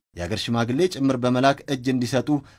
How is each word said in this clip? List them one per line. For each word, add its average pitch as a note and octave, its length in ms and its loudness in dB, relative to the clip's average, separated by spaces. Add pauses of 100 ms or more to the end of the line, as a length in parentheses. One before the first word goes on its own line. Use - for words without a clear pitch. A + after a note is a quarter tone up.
(160)
የሀገር F2 240 -4
ሽማግሌ A#2 400 0 (100)
ጭምር C3+ 280 0
በመላክ B2+ 400 2 (100)
እጅ C3 200 -4
እንዲሰጡ፣ B2+ 420 0 (300)